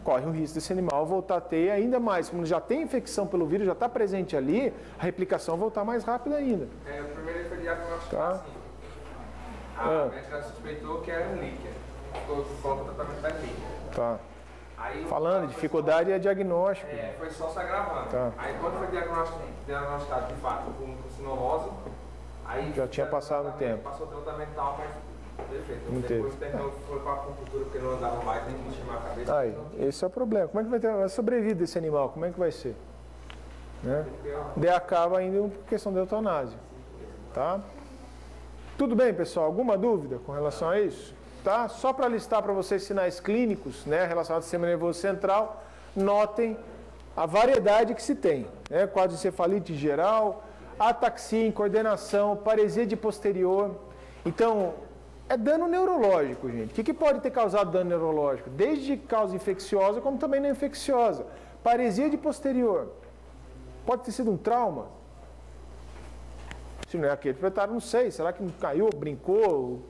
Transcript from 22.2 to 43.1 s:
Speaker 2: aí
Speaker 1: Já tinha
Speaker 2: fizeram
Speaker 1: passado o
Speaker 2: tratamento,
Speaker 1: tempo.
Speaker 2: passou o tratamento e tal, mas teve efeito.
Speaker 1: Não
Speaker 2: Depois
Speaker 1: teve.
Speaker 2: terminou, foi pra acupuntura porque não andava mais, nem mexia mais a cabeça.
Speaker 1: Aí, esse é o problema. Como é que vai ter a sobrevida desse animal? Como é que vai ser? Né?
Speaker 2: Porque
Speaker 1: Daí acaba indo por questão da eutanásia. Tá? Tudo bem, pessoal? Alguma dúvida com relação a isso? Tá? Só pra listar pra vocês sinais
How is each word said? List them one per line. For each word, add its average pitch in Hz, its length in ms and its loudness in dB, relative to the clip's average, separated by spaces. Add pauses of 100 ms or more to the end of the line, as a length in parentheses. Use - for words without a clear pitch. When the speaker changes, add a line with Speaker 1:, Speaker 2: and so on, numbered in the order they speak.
Speaker 2:
aí - 200 -4 (100)
Speaker 1:
Já 131 120 0
tinha - 0 -
Speaker 2:
fizeram 135 220 -2
Speaker 1:
passado 143 300 -2
o 143 120 -2
Speaker 2:
tratamento, 123 260 -2
Speaker 1:
tempo. - 120 -10
Speaker 2:
passou - 160 -8
o - 40 -12
tratamento 151 420 -8
e 151 40 -12
tal, 143 220 -2
mas 151 120 -8 (600)
teve 135 120 -8
efeito. 120 300 -8
Speaker 1:
Não 127 100 -2
Speaker 2:
Depois 117 340 -2
Speaker 1:
teve. 143 160 -6
Speaker 2:
terminou, 139 220 -4 (140)
foi 139 120 -6
pra - 140 -4
acupuntura - 520 -6
porque - 140 -6
não 127 160 -2
andava 120 280 -4
mais, - 240 -2
nem 127 160 -8
mexia - 220 -8
mais 117 140 -8
a - 100 -8
cabeça. - 280 -2
Speaker 1:
Aí, 117 200 0 (220)
esse 139 260 0
é - 20 2
o - 20 2
problema. 214 380 2
Como 208 140 -2
é - 20 0
que 220 60 -4
vai 240 100 2
ter 226 100 4
a 196 200 2
sobrevida 220 460 2
desse 165 220 0
animal? 151 320 2
Como 156 140 -6
é 180 80 0
que 175 80 -8
vai 170 140 4
ser? 117 220 -6 (1080)
Né? 147 260 0
Speaker 2:
Porque - 240 -8 (220)
Speaker 1:
Daí 165 140 4
acaba 180 520 4
indo 196 280 2
por - 160 -12
questão 208 260 -2
da 185 80 2
eutanásia. 180 580 0 (760)
Tá? 170 260 0 (1160)
Tudo 254 160 4
bem, 240 200 6
pessoal? 165 320 0
Alguma 202 320 4
dúvida 165 480 2
com 143 80 -8
relação 147 360 0
a 202 100 4
isso? - 340 0 (320)
Tá? 220 240 4
Só 262 240 2
pra 262 140 2
listar 220 340 2
pra 208 100 0
vocês 190 320 0
sinais 180 360 0